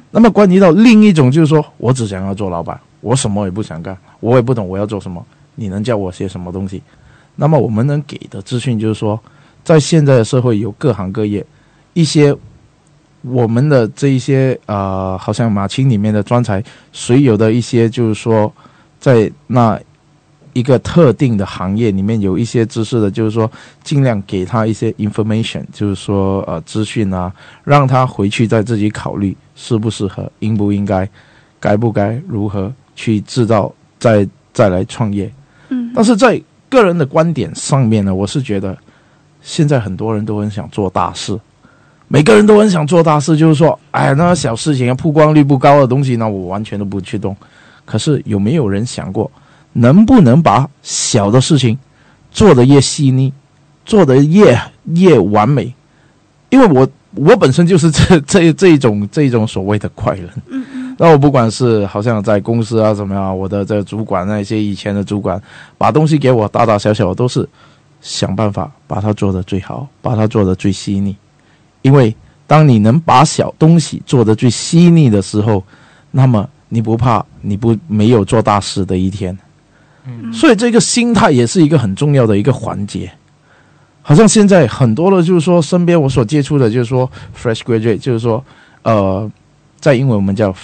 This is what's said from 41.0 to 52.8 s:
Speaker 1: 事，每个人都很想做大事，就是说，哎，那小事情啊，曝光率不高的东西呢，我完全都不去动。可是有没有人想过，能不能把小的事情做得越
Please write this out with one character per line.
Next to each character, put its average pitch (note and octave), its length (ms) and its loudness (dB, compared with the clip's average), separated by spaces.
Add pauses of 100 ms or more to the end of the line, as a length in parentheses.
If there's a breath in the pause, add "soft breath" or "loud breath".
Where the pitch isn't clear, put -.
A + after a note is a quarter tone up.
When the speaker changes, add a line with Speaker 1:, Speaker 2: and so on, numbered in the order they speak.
Speaker 1:
事， F#2+ 240 -8 (720 soft breath)
每 C#3+ 160 2
个 A3 100 4
人 G#3 140 4
都 G#3+ 100 6
很 G#3+ 120 4
想 D#3 180 0
做 E3 160 2
大 D3+ 160 2
事， D#3 160 0
就 D#3+ 140 4
是 D#3 60 4
说， D3 220 2 (140)
哎， C#3 240 0
那 F3 180 2
小 C3+ 220 -4
事 C#3+ 200 -2
情 B2 140 0
啊， B2+ 40 0
曝 D3+ 180 -2
光 D3+ 240 4
率 D3+ 80 6
不 C#3 140 2
高 C#3+ 220 4
的 C#3 60 4
东 B2+ 160 0
西 C3 140 -2
呢， A2+ 120 -4
我 F#2+ 200 -6
完 G2 160 -8
全 G2+ 160 -10
都 G#2 60 -6
不 G2 140 -6
去 F#2+ 200 -8
动。 G2 160 -6 (480 soft breath)
可 - 140 -6
是 C#3 280 -2
有 G#2 140 -2
没 A2 160 -2
有 C3+ 120 -2
人 G2 160 -4
想 F#2 300 -10
过， G#2+ 180 -4 (420 soft breath)
能 C3 320 4
不 B3 160 6
能 C#3+ 200 6
把 B2 260 2 (140)
小 - 480 -2
的 B2 100 4
事 C3+ 200 2
情 A#2+ 180 0 (540 soft breath)
做 F#3+ 240 4
得 B2 100 4
越 C#3 160 6